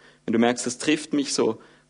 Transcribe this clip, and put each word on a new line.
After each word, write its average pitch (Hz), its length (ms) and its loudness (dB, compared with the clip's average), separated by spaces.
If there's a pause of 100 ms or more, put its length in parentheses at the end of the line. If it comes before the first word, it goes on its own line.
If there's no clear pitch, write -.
(240)
wenn 110 80 -4
du 113 60 2
merkst, 120 260 2
das 120 140 -4
trifft 151 340 -2
mich 143 220 -2
so, 113 260 0 (280)